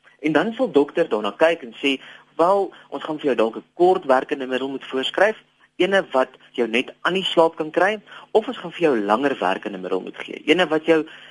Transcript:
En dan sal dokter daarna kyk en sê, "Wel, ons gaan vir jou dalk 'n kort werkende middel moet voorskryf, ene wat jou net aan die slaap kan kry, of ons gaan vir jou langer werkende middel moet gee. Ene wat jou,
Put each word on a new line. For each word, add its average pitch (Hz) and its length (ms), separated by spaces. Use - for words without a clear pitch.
En 156 120
dan 175 220
sal 226 180
dokter 143 380
daarna 104 280
kyk 170 240
en 117 120
sê, 135 280
"Wel, 185 360
ons 139 140
gaan 156 160
vir 151 60
jou 131 100
dalk 110 220
'n 104 60
kort 180 320
werkende 131 420
middel 131 220
moet 135 160
voorskryf, 175 520
ene 190 200
wat 131 220
jou 120 160
net 123 200
aan 175 160
die 185 100
slaap 165 320
kan 156 140
kry, 196 240
of 220 120
ons 254 120
gaan 170 160
vir 170 120
jou 143 60
langer 127 300
werkende 95 420
middel 92 240
moet - 180
gee. - 240
Ene 170 240
wat 156 160
jou, 160 140